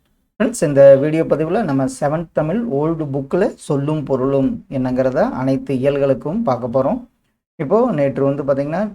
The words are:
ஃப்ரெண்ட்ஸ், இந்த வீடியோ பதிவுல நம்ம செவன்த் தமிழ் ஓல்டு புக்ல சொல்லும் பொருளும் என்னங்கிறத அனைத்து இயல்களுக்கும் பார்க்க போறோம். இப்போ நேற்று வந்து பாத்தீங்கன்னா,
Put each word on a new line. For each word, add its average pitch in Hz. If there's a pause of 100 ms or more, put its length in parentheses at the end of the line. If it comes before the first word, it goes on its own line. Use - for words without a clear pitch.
(340)
ஃப்ரெண்ட்ஸ், -
இந்த 139 (200)
வீடியோ 156
பதிவுல 160 (100)
நம்ம 135 (140)
செவன்த் 156
தமிழ் - (200)
ஓல்டு 156
புக்ல 156 (200)
சொல்லும் 151
பொருளும் 135 (280)
என்னங்கிறத 127 (180)
அனைத்து 135 (120)
இயல்களுக்கும் 143
பார்க்க 120
போறோம். 135 (640)
இப்போ 185 (200)
நேற்று 139
வந்து 139
பாத்தீங்கன்னா, 147 (120)